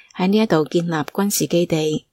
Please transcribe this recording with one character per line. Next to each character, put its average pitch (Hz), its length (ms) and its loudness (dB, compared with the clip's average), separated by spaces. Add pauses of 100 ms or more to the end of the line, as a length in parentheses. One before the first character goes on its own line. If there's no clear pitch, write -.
(180)
喺 185 100 0
呢 202 100 4
一 220 80 2
度 165 200 2
建 175 200 -2
立 170 60 -4
軍 196 380 -4
事 165 180 -2
基 175 180 0
地。 156 480 -2